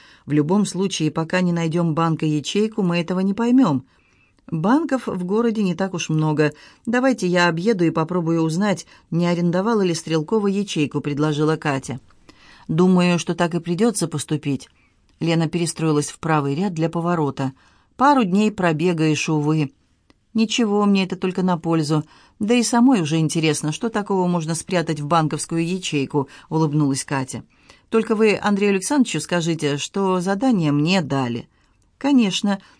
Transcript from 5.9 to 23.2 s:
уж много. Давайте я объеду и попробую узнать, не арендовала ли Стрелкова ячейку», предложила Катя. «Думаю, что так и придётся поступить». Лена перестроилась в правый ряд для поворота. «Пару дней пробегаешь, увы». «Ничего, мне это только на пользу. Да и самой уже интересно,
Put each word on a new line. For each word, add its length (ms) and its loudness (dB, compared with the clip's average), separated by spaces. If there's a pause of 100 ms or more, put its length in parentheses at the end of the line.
уж 160 -6
много. 420 2 (340)
Давайте 400 0
я 220 4
объеду 380 2
и 40 4
попробую 520 0
узнать, 440 0 (240)
не 160 0
арендовала 560 0
ли 120 0
Стрелкова 540 -2
ячейку», 520 -2
предложила 560 0
Катя. 460 -6 (680)
«Думаю, 500 4
что 160 -4
так 220 0
и 60 -4
придётся 480 -2
поступить». 580 -4 (540)
Лена 260 0
перестроилась 640 -2
в 100 -18
правый 340 0
ряд 200 -4
для 160 -2
поворота. 640 -2 (420)
«Пару 300 4
дней 260 2
пробегаешь, 760 0
увы». 420 0 (640)
«Ничего, 520 0
мне 200 4
это 100 -6
только 280 -2
на 140 2
пользу. 460 0 (360)
Да 140 0
и 100 4
самой 380 4
уже 180 0
интересно, 520 0